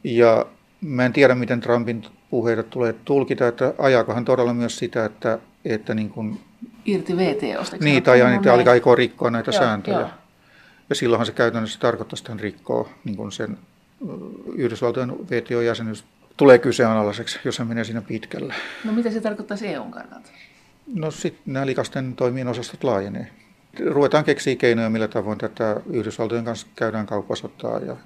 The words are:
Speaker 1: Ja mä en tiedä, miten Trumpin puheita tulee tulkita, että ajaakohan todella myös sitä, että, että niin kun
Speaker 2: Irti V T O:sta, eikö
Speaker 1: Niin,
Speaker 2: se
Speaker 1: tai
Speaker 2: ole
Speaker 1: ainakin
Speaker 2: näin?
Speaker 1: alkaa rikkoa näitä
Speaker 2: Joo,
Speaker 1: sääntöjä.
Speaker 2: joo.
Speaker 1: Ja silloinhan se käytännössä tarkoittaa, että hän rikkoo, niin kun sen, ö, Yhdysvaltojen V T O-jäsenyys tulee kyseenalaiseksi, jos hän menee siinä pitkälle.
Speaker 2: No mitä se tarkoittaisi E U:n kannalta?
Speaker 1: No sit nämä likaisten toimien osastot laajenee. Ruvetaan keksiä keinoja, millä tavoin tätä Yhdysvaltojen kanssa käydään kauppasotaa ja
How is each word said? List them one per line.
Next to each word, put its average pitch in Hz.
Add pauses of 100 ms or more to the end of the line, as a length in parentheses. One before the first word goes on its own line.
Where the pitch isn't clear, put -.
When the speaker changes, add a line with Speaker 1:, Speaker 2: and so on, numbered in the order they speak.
Speaker 1:
Ja 117 (340)
mä 127
en 120
tiedä, 131
miten 120
Trumpin 117 (260)
puheita 113
tulee 113 (100)
tulkita, 135
että 127
ajaakohan 120
todella 123
myös 120
sitä, 120
että, 110 (260)
että 113
niin 107
kun 107 (440)
Speaker 2:
Irti 185
V 175
T 120
O:sta, -
eikö -
Speaker 1:
Niin, 147
Speaker 2:
se 123
Speaker 1:
tai 127
Speaker 2:
ole 123
Speaker 1:
ainakin 123
Speaker 2:
näin? 123
Speaker 1:
alkaa 123
rikkoa 120
näitä 117
Speaker 2:
Joo, 117
Speaker 1:
sääntöjä. 107
Speaker 2:
joo. - (800)
Speaker 1:
Ja -
silloinhan 117
se 120
käytännössä 113
tarkoittaa, 117
että -
hän 104
rikkoo, 107 (160)
niin 104
kun 107
sen, 113 (440)
ö, 196 (420)
Yhdysvaltojen 123
V 117
T -
O-jäsenyys 117 (320)
tulee 131
kyseenalaiseksi, 113
jos 131
hän 117
menee 117
siinä 113
pitkälle. - (300)
Speaker 2:
No 214
mitä 233
se 220
tarkoittaisi 208
E 147
U:n 107
kannalta? - (680)
Speaker 1:
No 160
sit -
nämä 135
likaisten 131
toimien 127
osastot 120
laajenee. 101 (560)
Ruvetaan 147
keksiä 139
keinoja, 113
millä 110
tavoin 107
tätä 110 (120)
Yhdysvaltojen 113
kanssa 113 (100)
käydään 107
kauppasotaa 107
ja 123